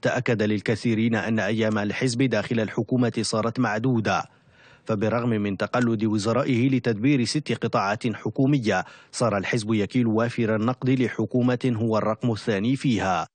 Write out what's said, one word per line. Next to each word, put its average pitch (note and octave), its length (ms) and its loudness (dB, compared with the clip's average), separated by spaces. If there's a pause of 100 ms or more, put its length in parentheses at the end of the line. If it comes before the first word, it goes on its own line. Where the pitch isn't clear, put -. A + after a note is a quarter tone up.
تأكد A2+ 420 0
للكثيرين A2 720 0
أن A2+ 240 0
أيام A2 380 0
الحزب A#2 460 -2
داخل A2+ 360 0
الحكومة A#2 600 0
صارت A2+ 380 -2
معدودة، A2 640 0 (640)
فبالرغم A2+ 440 0
من G2+ 280 0
تقلد A2+ 460 0
وزرائه A2+ 680 2
لتدبير B2 540 2
ست A#2+ 420 -4
قطاعات G#2+ 420 0
حكومية، A2 800 0 (260)
صار G#2+ 260 0
الحزب G#2+ 360 -2
يكيل A2 340 2
وافر A2+ 480 0
النقد B2 340 -2
لحكومة B2 880 0
هو A2 220 0
الرقم G#2+ 340 0
الثاني A2 440 0
فيها. F#2+ 600 0